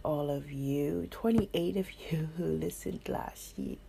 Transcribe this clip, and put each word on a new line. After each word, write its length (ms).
all 260
of 220
you, 580
twenty-eight 640
of 140
you 460
who 80
listened 640
last 500
ye-, 200